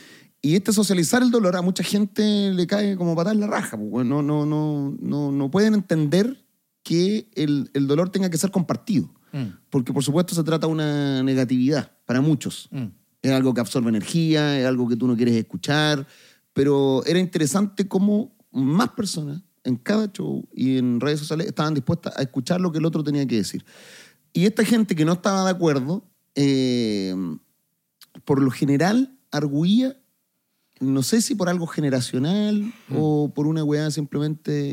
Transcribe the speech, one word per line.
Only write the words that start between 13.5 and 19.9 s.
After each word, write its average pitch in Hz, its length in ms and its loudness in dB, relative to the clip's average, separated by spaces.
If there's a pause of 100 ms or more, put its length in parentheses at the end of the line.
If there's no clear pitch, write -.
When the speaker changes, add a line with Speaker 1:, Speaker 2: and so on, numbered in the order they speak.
Speaker 1:
que 120 80 0
absorbe 117 280 -2
energía, 147 680 2
es 127 60 0
algo 123 240 0
que 120 60 0
tú 113 120 -2
no 123 80 2
quieres 117 200 2
escuchar, 143 720 0 (460)
pero 139 520 2
era 170 140 2
interesante 185 680 0
cómo 208 480 0 (160)
más 151 380 0
personas 165 540 -8 (200)
en 127 120 -2
cada 208 360 -2